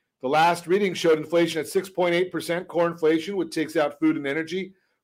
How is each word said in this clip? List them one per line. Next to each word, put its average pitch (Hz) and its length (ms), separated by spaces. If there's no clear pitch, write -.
The 127 80
last 165 380
reading 185 280
showed 160 240
inflation 165 400
at 147 80
six 185 220
point 175 260
eight 180 160
percent, 170 380
core 170 180
inflation, 165 500
which 165 160
takes 156 240
out 147 220
food 156 180
and 143 100
energy, 160 480